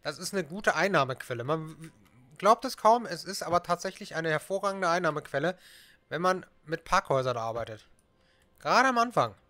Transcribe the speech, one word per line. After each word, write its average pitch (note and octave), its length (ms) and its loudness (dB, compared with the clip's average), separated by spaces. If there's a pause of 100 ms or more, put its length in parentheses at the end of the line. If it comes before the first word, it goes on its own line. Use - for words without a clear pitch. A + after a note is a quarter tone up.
Das D3 160 -10
ist F3 140 -10
eine F#3+ 120 -2
gute F#3+ 320 -2
Einnahmequelle. C#3 640 0
Man D#3 400 -6
w-, D#3+ 80 -20 (480)
glaubt A3 260 4
es B3+ 120 -8
kaum, A3+ 300 4
es E3 180 -10
ist F#3+ 180 -8
aber F3 200 0
tatsächlich F3+ 520 -6
eine D#3+ 160 -2
hervorragende G3 580 -2
Einnahmequelle, E3 720 0 (520)
wenn D#3 120 -4
man F#3 240 0 (180)
mit D#3+ 200 -8
Parkhäusern C3 520 0
arbeitet. A2+ 520 -8 (720)
Gerade A3 280 4
am B3 100 2
Anfang. D3+ 360 0 (160)